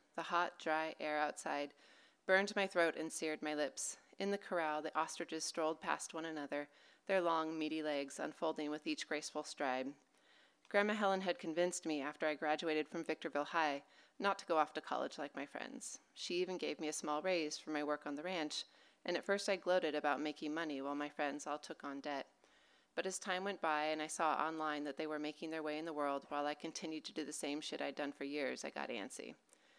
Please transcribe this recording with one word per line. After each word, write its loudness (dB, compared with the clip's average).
The -2
hot, 0
dry 0
air 0
outside 0
burned 6
my 4
throat 4
and -2
seared -2
my 0
lips. 0
In 0
the 2
corral, 0
the -4
ostriches -2
strolled 0
past -2
one -4
another, -4
their 6
long, 2
meaty 0
legs 0
unfolding -2
with -6
each -2
graceful -2
stride. 0
Grandma 4
Helen 4
had 0
convinced 2
me 0
after -2
I 2
graduated 2
from -4
Victorville 0
High 2
not 2
to -14
go 4
off 4
to -4
college -2
like -6
my -4
friends. -10
She -6
even 0
gave -2
me -2
a -2
small 0
raise 0
for -10
my 0
work 0
on -4
the -4
ranch, -2
and 0
at -4
first 2
I 2
gloated 4
about 2
making -2
money -2
while -2
my -2
friends -2
all -2
took -12
on -6
debt. -4
But 0
as -2
time 0
went -2
by 4
and 2
I -2
saw 4
online 0
that -4
they -2
were -2
making -4
their -2
way -2
in -4
the -4
world 0
while 0
I 0
continued -6
to -12
do -2
the -6
same -2
shit -4
I'd -2
done -2
for -10
years, -2
I -4
got -4
antsy. -8